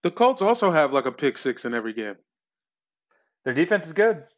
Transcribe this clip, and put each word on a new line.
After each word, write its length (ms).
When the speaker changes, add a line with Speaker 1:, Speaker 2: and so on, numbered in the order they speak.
Speaker 1:
The 80
Colts 300
also 300
have, 220
like, 120
a 60
pick 260
six 280
in 80
every 200
game. 240
Speaker 2:
Their 80
defense 340
is 60
good. 320